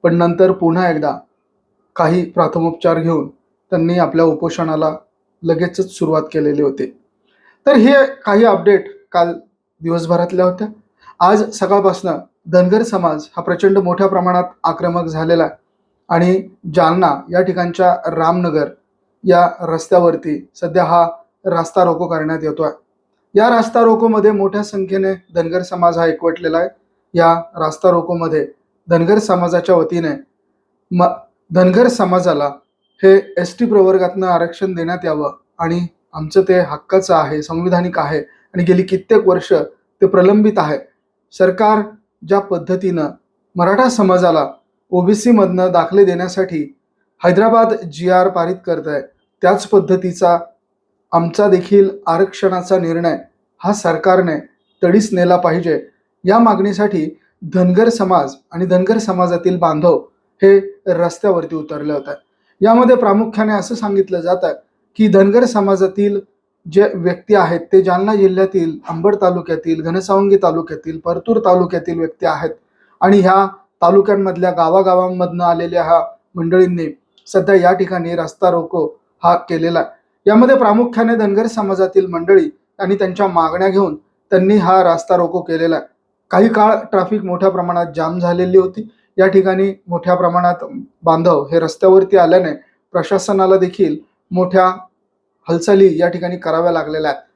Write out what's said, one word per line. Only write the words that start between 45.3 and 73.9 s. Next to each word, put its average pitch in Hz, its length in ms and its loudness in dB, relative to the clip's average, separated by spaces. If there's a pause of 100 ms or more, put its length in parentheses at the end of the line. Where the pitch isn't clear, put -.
मधनं 185 400 2
दाखले 185 340 2
देण्यासाठी 175 720 -4 (480)
हैदराबाद 220 500 2
जीआर 180 560 0
पारित 180 260 -4 (100)
करत 160 220 -6
आहे, 147 140 -6 (400)
त्याच 202 260 0
पद्धतीचा 180 680 0 (760)
आमचा 170 360 0
देखील 196 420 4 (180)
आरक्षणाचा 185 720 -2
निर्णय 165 380 -2 (460)
हा 196 100 0
सरकारने 175 640 0 (460)
तडीस 196 300 2
नेला 180 240 2
पाहिजे. 170 420 -2 (460)
या 208 140 2
मागणीसाठी 196 680 0 (440)
धनगर 180 360 2
समाज 180 440 -2 (180)
आणि 175 140 -6
धनगर 185 320 0
समाजातील 180 600 -2
बांधव 160 440 0 (400)
हे 196 180 6 (280)
रस्त्यावरती 170 680 -2
उतरले 151 380 -8
होते. 139 180 -8 (500)
यामध्ये 233 340 4
प्रामुख्याने 214 580 0
असं 208 220 -4
सांगितलं 190 460 -2
जात 180 220 -2
आहे 156 100 -2 (420)
की 214 120 2
धनगर 196 360 4
समाजातील 202 760 0 (520)
जे 196 220 4
व्यक्ती 180 420 -2
आहेत 170 240 0 (140)
ते 190 80 6
जालना 190 340 0
जिल्ह्यातील 190 600 0 (120)
अंबड 170 260 0
तालुक्यातील, 165 640 -2
घनसावंगी 196 560 0
तालुक्यातील, 165 600 -4
परतूर 175 400 -2
तालुक्यातील 175 600 0
व्यक्ती 165 260 -6
आहेत 156 240 -4 (520)
आणि 196 180 4
ह्या 190 280 2 (340)
तालुक्यांमधल्या 190 720 2